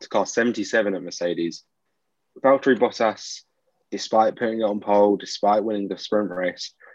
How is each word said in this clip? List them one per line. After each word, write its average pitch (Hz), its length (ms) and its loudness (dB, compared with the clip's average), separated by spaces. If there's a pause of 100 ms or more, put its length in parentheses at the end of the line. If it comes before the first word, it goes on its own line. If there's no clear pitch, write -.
to - 80 -18
car 101 160 0
seventy-seven 110 720 -2
at 82 80 -8
Mercedes, 85 600 -4 (800)
Valtteri 135 360 4
Bottas, 113 640 -2 (500)
despite 110 440 0
putting 113 260 -4
it - 20 0
on 104 160 -2
pole, 104 360 4
despite 101 480 0
winning 101 260 -4
the 90 100 -6
sprint 104 320 -2
race, 90 420 -6 (220)